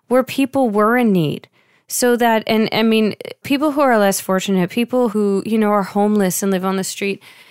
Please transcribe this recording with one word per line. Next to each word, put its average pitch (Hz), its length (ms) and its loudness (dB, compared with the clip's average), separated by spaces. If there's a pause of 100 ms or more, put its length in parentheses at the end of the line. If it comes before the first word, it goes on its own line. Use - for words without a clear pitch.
where 247 140 2
people 269 460 -2
were 214 280 2
in 233 160 2
need. 156 360 -2 (400)
So 240 280 0
that, 226 320 2
and 220 240 0
I 214 100 0
mean, 220 320 2 (300)
people 285 260 0
who 277 100 -2
are 262 160 4
less 196 240 2
fortunate, 185 500 -2
people 240 400 -2
who, 202 360 -2
you 220 100 -2
know, 214 140 2
are 208 140 2
homeless 202 580 0
and 196 80 -2
live 185 140 -2
on 190 120 -2
the 190 80 -4
street, - 380 -8 (280)